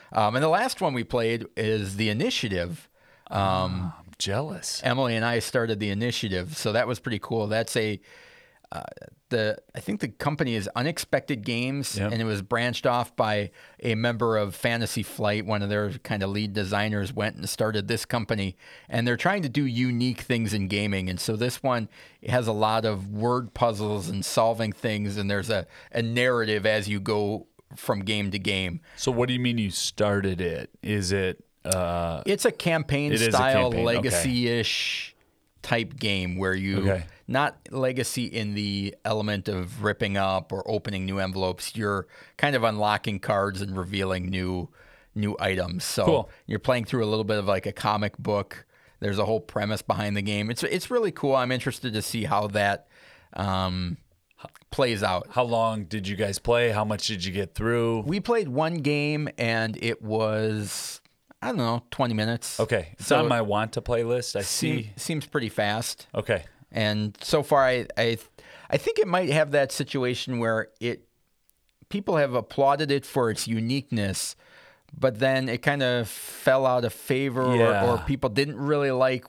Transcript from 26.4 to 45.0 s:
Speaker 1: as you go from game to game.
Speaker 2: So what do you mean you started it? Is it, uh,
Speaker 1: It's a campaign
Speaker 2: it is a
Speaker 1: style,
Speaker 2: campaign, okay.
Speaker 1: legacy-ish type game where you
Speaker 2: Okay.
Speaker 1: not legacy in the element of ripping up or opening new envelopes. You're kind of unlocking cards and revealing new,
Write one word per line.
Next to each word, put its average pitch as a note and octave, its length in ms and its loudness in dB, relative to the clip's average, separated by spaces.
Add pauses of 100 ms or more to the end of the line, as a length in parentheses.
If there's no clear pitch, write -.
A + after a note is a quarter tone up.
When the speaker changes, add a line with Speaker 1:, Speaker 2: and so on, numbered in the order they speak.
Speaker 1:
as G#2+ 220 2
you G#2 120 -2
go G#2 460 0 (300)
from G#2+ 240 -2
game G2+ 320 -2
to G2+ 60 -4
game. F#2+ 420 -2 (160)
Speaker 2:
So - 160 -2
what B2 160 2
do B2+ 60 0
you B2+ 60 0
mean B2 180 0
you G#2 120 0
started G2 720 0
it? D#2+ 280 -4 (120)
Is G2+ 300 -2
it, F#2+ 300 0 (240)
uh, F2 600 0
Speaker 1:
It's G3+ 200 0
a A3+ 60 4
campaign D3 600 0
Speaker 2:
it - 100 2
is A#2 60 4
a - 40 2
Speaker 1:
style, B2+ 380 4
Speaker 2:
campaign, A#2 180 0
okay. A#2+ 80 2
Speaker 1:
legacy-ish A#2+ 1160 0 (460)
type - 380 -2
game F#2 400 0
where F#2+ 160 2
you G2 240 0
Speaker 2:
Okay. F#2+ 260 2 (220)
Speaker 1:
not C3+ 320 0 (120)
legacy B2+ 540 -2
in G#2 300 -4
the G2+ 400 0 (100)
element G#2+ 440 -2
of F#2 340 -4
ripping G#2 340 0
up F#2+ 360 0
or F#2+ 180 -4
opening G2+ 340 -2
new G2 140 -2
envelopes. F#2+ 580 -2
You're G2+ 300 0 (320)
kind C#3+ 180 2
of A#2 80 4
unlocking G#2 560 2
cards G2+ 400 0
and G2+ 160 -4
revealing F#2 540 -2
new, F#2 400 -2 (440)